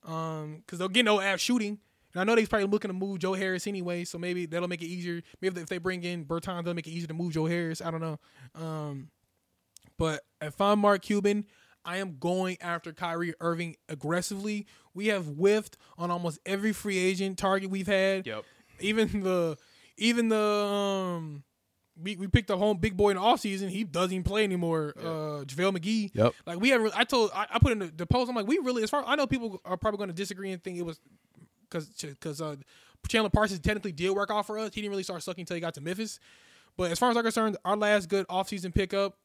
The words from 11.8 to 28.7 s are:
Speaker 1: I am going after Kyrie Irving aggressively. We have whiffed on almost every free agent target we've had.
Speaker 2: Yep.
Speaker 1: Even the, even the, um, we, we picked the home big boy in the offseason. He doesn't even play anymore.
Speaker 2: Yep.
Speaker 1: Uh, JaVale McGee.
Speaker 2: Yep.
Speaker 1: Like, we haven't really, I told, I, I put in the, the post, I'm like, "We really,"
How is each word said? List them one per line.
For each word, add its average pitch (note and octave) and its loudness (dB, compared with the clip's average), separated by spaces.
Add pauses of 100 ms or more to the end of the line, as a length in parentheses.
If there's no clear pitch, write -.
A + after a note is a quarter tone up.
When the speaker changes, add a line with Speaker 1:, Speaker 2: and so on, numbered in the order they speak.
Speaker 1:
I F3 -4
am F#3+ -6
going F#3 0
after E3+ -6
Kyrie E3+ -4
Irving E3+ -2 (120)
aggressively. G3 -4 (280)
We G3+ -2
have G3+ 2
whiffed G3 2 (180)
on F3 -4
almost F3 -2
every G3 0
free G3+ -2
agent F#3+ 0
target F#3+ 2
we've F#3+ -2
had. F#3+ 2
Speaker 2:
Yep. G#2+ -6 (360)
Speaker 1:
Even G#3+ 2
the, F3 2 (400)
even A#3 4
the, A3 4
um, G3 0 (580)
we, F#3+ -6
we F#3+ -6
picked A3+ 4
the G3 2
home G#3 4
big F#3 0
boy G3+ 6
in G3 2
the F#3 -2
offseason. G3 2
He G#3 -4
doesn't F3+ 0
even F#3 -2
play G3+ 2
anymore. E3 0
Speaker 2:
Yep. - -12
Speaker 1:
Uh, E3 -4 (360)
JaVale F3 0
McGee. G#3 0
Speaker 2:
Yep. A2 4 (120)
Speaker 1:
Like, F3 -6
we A#3 4
haven't A#3+ 6
really, G3+ 0
I A#3+ 6
told, A3+ 2
I, G3 -2
I A#3 2
put B3 6
in G#3+ 0
the, F#3+ -4
the D#3+ -8
post, B3 2
I'm B3 -4
like, G3+ -2
"We D4+ 2
really," B3+ 0